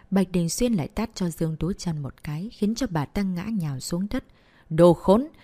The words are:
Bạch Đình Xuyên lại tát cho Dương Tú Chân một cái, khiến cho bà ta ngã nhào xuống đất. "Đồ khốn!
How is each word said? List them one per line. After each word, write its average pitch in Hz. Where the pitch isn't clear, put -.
Bạch 185
Đình 170
Xuyên 240
lại 160
tát 220
cho 180
Dương 160
Tú 170
Chân 156
một -
cái, 160
khiến 214
cho 262
bà 151
ta -
ngã 180
nhào 160
xuống 180
đất. 262
"Đồ 170
khốn! 233